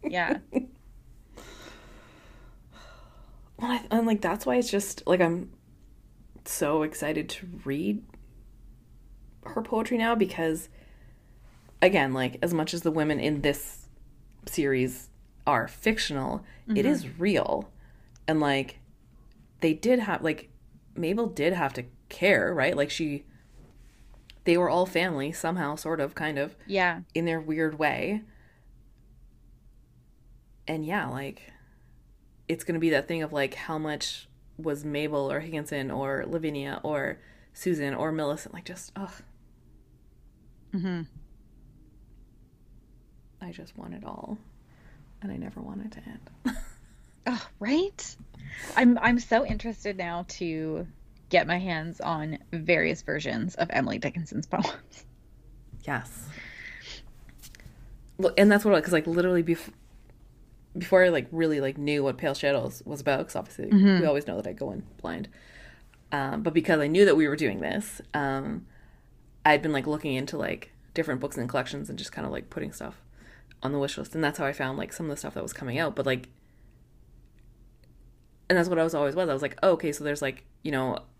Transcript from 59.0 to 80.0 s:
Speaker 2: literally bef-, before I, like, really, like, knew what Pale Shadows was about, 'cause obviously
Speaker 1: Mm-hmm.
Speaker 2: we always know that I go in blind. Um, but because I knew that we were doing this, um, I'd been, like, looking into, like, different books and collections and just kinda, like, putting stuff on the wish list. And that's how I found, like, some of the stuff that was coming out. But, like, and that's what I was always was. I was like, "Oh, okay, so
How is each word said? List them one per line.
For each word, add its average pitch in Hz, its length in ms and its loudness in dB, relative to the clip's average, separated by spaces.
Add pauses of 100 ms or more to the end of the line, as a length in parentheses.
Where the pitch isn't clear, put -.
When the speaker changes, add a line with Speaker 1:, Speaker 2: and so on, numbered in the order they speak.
Speaker 2:
literally 175 360 4
bef-, 165 280 0 (1080)
before 180 260 6
I, 185 60 8
like, 165 240 2
really, 160 300 2
like, 139 160 -2
knew 147 260 2
what 127 140 0
Pale 139 160 0
Shadows 135 500 0
was 143 160 -8
about, 135 280 0
'cause - 80 -8
obviously - 340 -6
Speaker 1:
Mm-hmm. 196 300 10
Speaker 2:
we 165 60 4
always 143 200 2
know 87 100 -6
that 104 100 -6
I 90 60 -6
go - 180 -6
in - 120 -10 (160)
blind. 85 300 -8 (840)
Um, 139 300 -2
but 165 100 0
because 160 280 4
I 147 80 2
knew 180 180 8
that 156 100 8
we 156 100 6
were 143 100 0
doing 117 240 0
this, - 420 -4 (100)
um, 143 540 -2 (800)
I'd 147 160 8
been, 156 100 0
like, 135 140 0
looking 151 260 -2
into, 131 240 -4
like, - 360 -6 (200)
different 139 300 -2
books 143 160 -6
and 123 100 -4
collections 131 400 -4
and - 100 -10
just - 140 -10
kinda, 147 160 -8
like, - 220 -8
putting - 220 -8
stuff - 300 -14 (600)
on 135 100 -4
the 143 60 -2
wish 139 180 -4
list. - 180 -10
And 160 80 -2
that's 147 160 0
how 151 60 -2
I 139 80 0
found, 135 240 -4
like, - 160 -6
some 165 140 -8
of 151 40 -4
the 139 60 -6
stuff - 180 -10
that - 80 -6
was - 120 -8
coming 131 240 -6
out. 160 180 -2
But, 135 100 0
like, 127 220 -2 (2250)
and 185 80 6
that's 170 100 4
what 180 100 2
I 160 60 6
was 160 100 0
always 143 220 2
was. 180 140 0
I - 20 2
was 135 100 0
like, 143 200 -4
"Oh, 190 100 8
okay, 165 180 0
so 147 140 -6